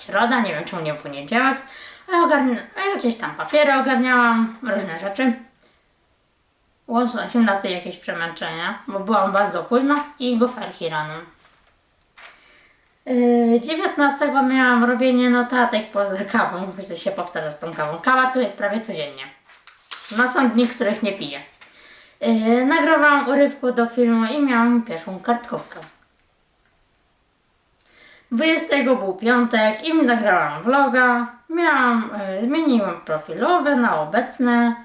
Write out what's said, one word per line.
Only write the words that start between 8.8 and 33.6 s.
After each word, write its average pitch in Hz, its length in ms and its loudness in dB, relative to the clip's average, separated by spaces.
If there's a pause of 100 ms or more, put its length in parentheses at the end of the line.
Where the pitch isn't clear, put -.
bo 196 120 -6
byłam 196 320 0
bardzo 196 320 0
późno 277 400 0 (160)
i 247 180 0
goferki 190 520 -2
rano. 151 240 -6 (1900)
Yy, 240 560 4
dziewiętnastego 294 800 0
miałam 254 420 4
robienie 247 460 4
notatek 240 640 0
poza 202 400 -2
kawą, 190 460 -2
bo 185 180 -12
się 185 160 -6
powtarza 156 400 -6
z 147 80 -14
tą 165 140 -10
kawą. 156 260 -6
Kawa 254 320 2
tu 254 100 0
jest 202 160 -4
prawie 202 240 -4
codziennie. 143 420 -10 (920)
No 247 100 4
są 262 220 2
dni, 233 180 4
których 220 360 -4
nie 202 80 -2
piję. 143 280 -10 (800)
Yy, 226 440 2
nagrywałam 294 640 4
urywku 277 420 2
do 240 140 0
filmu 233 400 2
i 277 160 -2
miałam 240 420 2
pierwszą 185 360 -10
kartkówkę. - 600 -6 (2500)
Dwudziestego 277 640 2
był 190 180 -2
piątek 226 720 0
i 320 60 0
nagrałam 202 720 2
vloga. 247 640 2 (220)
Miałam, 269 600 2 (320)
yy, 233 60 -2
zmieniłam 247 540 0
profilowe 262 760 0